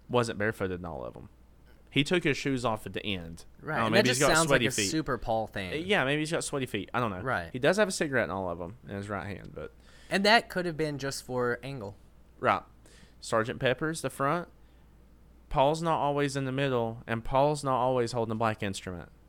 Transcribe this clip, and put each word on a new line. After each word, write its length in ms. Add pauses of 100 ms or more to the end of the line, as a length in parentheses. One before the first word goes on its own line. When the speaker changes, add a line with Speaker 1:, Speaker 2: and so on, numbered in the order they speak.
Speaker 1:
wasn't 280
barefooted 440
in 40
all 200
of 100
'em. 140 (600)
He 140
took 220
his 100
shoes 300
off 200
at 60
the 140
end. 400 (160)
Speaker 2:
Right. 140
Speaker 1:
I 20
don't 60
know, 20
Speaker 2:
And 80
Speaker 1:
maybe 80
Speaker 2:
that 80
Speaker 1:
he's 100
Speaker 2:
just 100
Speaker 1:
got 60
Speaker 2:
sounds 140
Speaker 1:
sweaty 160
Speaker 2:
like 80
a 20
Speaker 1:
feet. 140
Speaker 2:
super 280
Paul 300
thing. 240
Speaker 1:
Uh, 60
yeah, 260
maybe 180
he's 100
got 120
sweaty 220
feet. 280
I 60
don't 100
know. 120
Speaker 2:
Right. 320
Speaker 1:
He 60
does 180
have 100
a 40
cigarette 340
in 60
all 180
of 120
'em 140 (120)
in 80
his 140
right 160
hand, 300
but 160 (380)
Speaker 2:
And 160
that 240
could 160
have 100
been 220
just 260
for 400
angle. 320 (440)
Speaker 1:
Right. 240 (580)
Sergeant 400
Pepper's, 400
the 80
front. 400 (1000)
Paul's 340
not 180
always 360
in 80
the 80
middle, 560
and 160
Paul's 400
not 140
always 340
holding 220
a 20
black 260
instrument, 480 (200)